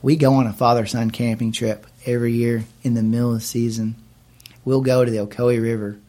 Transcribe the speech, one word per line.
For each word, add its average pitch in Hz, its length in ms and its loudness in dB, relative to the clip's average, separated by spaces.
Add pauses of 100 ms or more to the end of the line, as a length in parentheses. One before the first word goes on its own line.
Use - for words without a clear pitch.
we 139 140 2
go 135 200 4
on 131 120 2
a 104 60 -4
father-son 117 580 0
camping 113 400 -2
trip 110 340 -4 (200)
every 120 280 0
year 117 300 0 (200)
in 123 100 0
the 113 100 0
middle 117 300 0
of 113 60 -2
the 110 60 -10
season. 113 500 -4 (680)
We'll 135 160 0
go 127 220 4
to 120 80 0
the 107 140 -2
Ocoee 120 360 0
River 107 360 -4 (120)